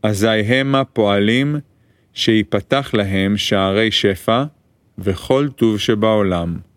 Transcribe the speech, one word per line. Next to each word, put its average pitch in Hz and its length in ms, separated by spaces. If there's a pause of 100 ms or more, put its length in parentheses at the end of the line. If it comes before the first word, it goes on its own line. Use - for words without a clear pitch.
אזי 107 240
המה 127 560
פועלים 113 720 (580)
שיפתח 110 800
להם 98 440
שערי 101 540
שפע 110 520 (540)
וכל 107 580
טוב 110 240
שבעולם. 101 800 (200)